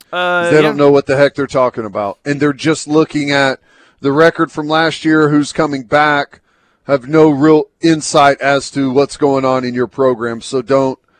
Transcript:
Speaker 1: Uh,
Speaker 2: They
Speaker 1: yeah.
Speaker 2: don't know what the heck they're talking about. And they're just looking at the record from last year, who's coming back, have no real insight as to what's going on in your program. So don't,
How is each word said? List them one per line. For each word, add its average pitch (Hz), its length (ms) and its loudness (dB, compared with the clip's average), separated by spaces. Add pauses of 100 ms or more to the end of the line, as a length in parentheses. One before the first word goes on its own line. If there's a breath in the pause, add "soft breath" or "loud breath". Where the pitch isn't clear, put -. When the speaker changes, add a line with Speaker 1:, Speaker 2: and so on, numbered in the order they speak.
(120)
Speaker 1:
Uh, 175 380 -4
Speaker 2:
They 160 60 2
Speaker 1:
yeah. 156 80 6
Speaker 2:
don't 151 140 0
know 143 120 4
what 143 160 2
the 135 100 -2
heck 139 200 2
they're 139 100 -4
talking 127 400 -2
about. 101 400 -6
And 143 140 -6
they're 147 120 0
just 147 360 -4
looking 151 420 -2
at 139 300 -2 (420 soft breath)
the 139 100 -2
record 160 400 2
from 151 160 -8
last 160 380 -2
year, 156 240 2
who's 147 240 0
coming 143 300 -4
back, 147 580 -2 (440)
have 135 220 -2
no 156 220 4
real 151 360 2 (160)
insight 151 600 2
as 139 300 -2
to 135 200 -4
what's 135 240 0
going 135 300 0
on 131 180 0
in 123 120 -6
your 123 100 -2
program. 117 560 -2
So 131 220 -6
don't, 135 340 0 (220)